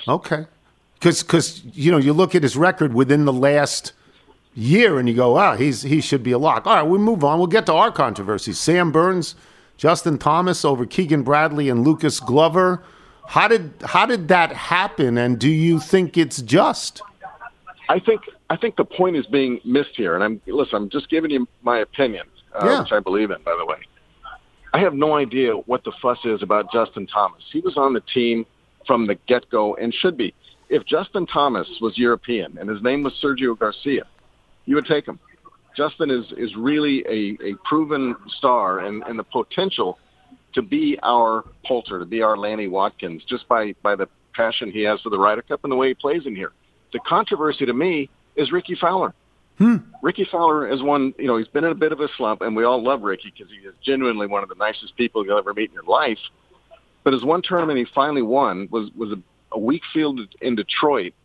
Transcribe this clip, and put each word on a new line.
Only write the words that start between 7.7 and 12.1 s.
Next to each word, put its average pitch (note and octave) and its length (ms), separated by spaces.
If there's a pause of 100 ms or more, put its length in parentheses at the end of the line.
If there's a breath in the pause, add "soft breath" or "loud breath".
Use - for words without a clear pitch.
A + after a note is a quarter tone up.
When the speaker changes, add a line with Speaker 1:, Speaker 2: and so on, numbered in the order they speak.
Speaker 1:
our G3 180
controversies. G#2 680
Sam E3+ 320
Burns, F3 440 (420 soft breath)
Justin D#3+ 400
Thomas E3+ 480
over C3 200
Keegan D3+ 380
Bradley D3 460
and A#2+ 160
Lucas D#3 340